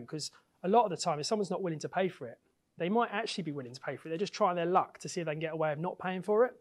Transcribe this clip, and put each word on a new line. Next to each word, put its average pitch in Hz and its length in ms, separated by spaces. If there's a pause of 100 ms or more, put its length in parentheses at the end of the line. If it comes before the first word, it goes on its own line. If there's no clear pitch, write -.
'cause - 260 (320)
a 180 40
lot 226 160
of 208 80
the 160 60
time, 156 220
if 147 60
someone's 208 240
not 208 140
willing 165 160
to 151 100
pay 190 180
for 147 200
it, 117 100 (400)
they 165 120
might 226 220
actually 202 320
be 160 80
willing 127 220
to 131 80
pay 143 140
for - 120
it. 160 40
They're 165 60
just 190 160
trying 185 220
their 170 120
luck 190 320
to - 100
see 180 120
if 165 40
they 156 60
can 151 80
get 156 140
away 160 180
with 147 80
not 175 180
paying 185 240
for 208 240
it. 254 160